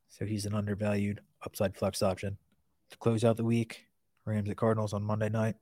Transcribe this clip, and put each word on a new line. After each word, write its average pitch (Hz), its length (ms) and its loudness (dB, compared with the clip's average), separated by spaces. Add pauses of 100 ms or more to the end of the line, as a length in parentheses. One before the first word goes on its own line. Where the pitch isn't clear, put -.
so - 160 -8
he's 104 220 -4
an 104 80 -2
undervalued 101 640 -2 (240)
upside - 320 -2
flex - 240 -2
option. 98 380 0 (520)
To - 80 -20
close 113 260 2
out 113 120 6
the 117 60 -2
week, 117 460 0 (360)
Rams 107 240 -2
at 104 80 -6
Cardinals 110 360 2
on 101 100 -2
Monday 107 280 0
night. 110 320 0